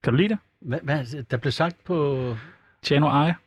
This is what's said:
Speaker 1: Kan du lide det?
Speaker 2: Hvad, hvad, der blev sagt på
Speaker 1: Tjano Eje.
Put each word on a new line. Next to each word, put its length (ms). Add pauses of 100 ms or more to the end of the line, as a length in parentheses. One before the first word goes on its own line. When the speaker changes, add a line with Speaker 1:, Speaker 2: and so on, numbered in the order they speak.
Speaker 1:
Kan 100
du 40
lide 120
det? 80 (240)
Speaker 2:
Hvad, 220
hvad, 480
der 60
blev 140
sagt 340
på 520 (440)
Speaker 1:
Tjano 260
Eje. 280 (120)